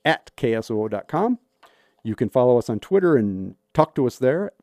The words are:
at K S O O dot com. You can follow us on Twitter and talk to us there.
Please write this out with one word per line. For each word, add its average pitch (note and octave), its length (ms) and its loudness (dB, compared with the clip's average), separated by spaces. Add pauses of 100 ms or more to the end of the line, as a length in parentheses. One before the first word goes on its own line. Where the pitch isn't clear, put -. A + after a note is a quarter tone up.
at - 300 -2
K A#2 180 -2
S A2+ 160 -4
O G#2+ 140 -2
O A2 40 -4
dot G#2 200 -8
com. A3+ 320 -2 (640)
You A2 120 -4
can - 140 -2
follow B2 300 4
us A2+ 100 -2
on A2 100 -4
Twitter F3+ 360 2
and G2 400 -2 (180)
talk D#3 220 2
to C3+ 100 0
us A#2 140 -4
there. D#3 320 0 (120)